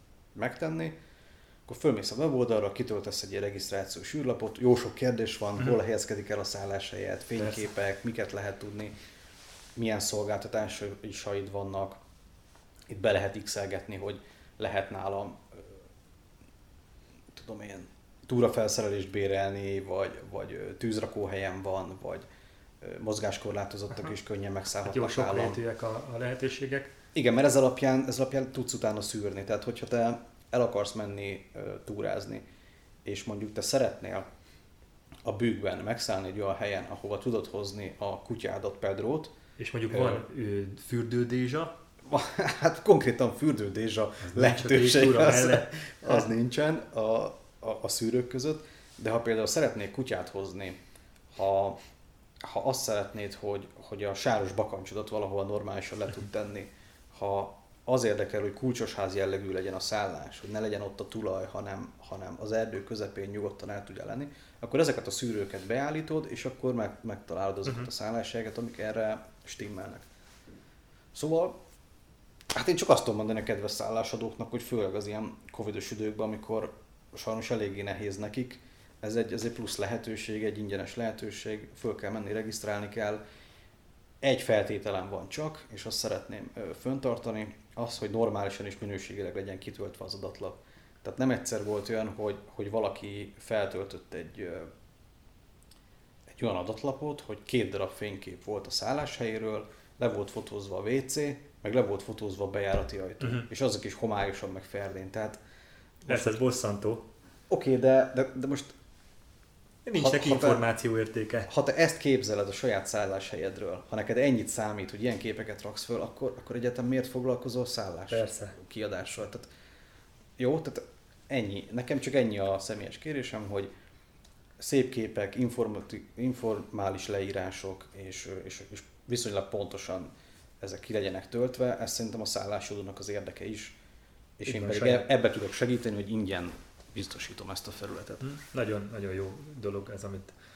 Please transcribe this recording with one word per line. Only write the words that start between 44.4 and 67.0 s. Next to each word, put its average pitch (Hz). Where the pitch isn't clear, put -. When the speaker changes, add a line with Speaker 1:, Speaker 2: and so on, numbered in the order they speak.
Speaker 2:
Kék 131
Túra 127
Speaker 1:
az, 127
Speaker 2:
mellett. -
Speaker 1:
az 117
nincsen 123
a, 110
a, -
a 110
szűrők 120
között, 151
de 110
ha 117
például 110
szeretnék 107
kutyát -
hozni, 95
ha, 98
ha -
azt 131
szeretnéd, 104
hogy, 101
hogy -
a 98
sáros 101
bakancsodat 98
valahol 98
normálisan 104
le 104
tud 104
tenni, 101
ha 98
az 123
érdekel, 104
hogy 101
kulcsosház 104
jellegű 98
legyen 92
a 95
szállás, 95
hogy 98
ne 107
legyen 104
ott 98
a 101
tulaj, 95
hanem, 101
hanem 95
az 107
erdő 110
közepén 101
nyugodtan 101
el 101
tudja 98
lenni, 123
akkor 120
ezeket 143
a -
szűrőket 104
beállítod, 151
és -
akkor 127
meg, 107